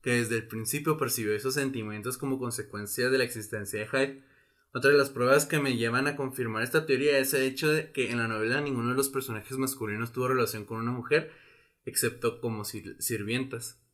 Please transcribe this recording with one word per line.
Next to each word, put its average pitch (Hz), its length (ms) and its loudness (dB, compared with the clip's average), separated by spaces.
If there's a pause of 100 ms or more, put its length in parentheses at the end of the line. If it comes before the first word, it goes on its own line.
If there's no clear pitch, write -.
que 123 140 0
desde 117 220 2
el 104 100 -4
principio 147 500 -2
percibió 113 360 0
esos 127 200 -2
sentimientos 120 640 -4
como 135 220 -2
consecuencia 117 720 -4
de 131 80 4
la 127 60 4
existencia 107 560 -6
de 107 80 -6
Hyde. 135 360 -2 (500)
Otra 135 180 4
de 147 60 8
las 139 140 4
pruebas 135 340 6
que 156 140 2
me 131 180 2
llevan 117 300 2
a 143 80 -2
confirmar 127 480 -2
esta 156 220 2
teoría 139 340 4
es 135 140 2
el 135 100 4
hecho 135 280 2
de 151 200 0
que 120 200 0
en 120 60 0
la 113 100 0
novela 113 320 0
ninguno 127 300 0
de 127 60 2
los 135 140 2
personajes 131 480 -6
masculinos 113 540 -2
tuvo 127 160 0
relación 113 380 0
con 113 140 -6
una 117 120 -2
mujer, 147 400 0 (540)
excepto - 560 -2
como 110 240 -4
sir-, 98 340 -10
sirvientas. 117 800 -4 (140)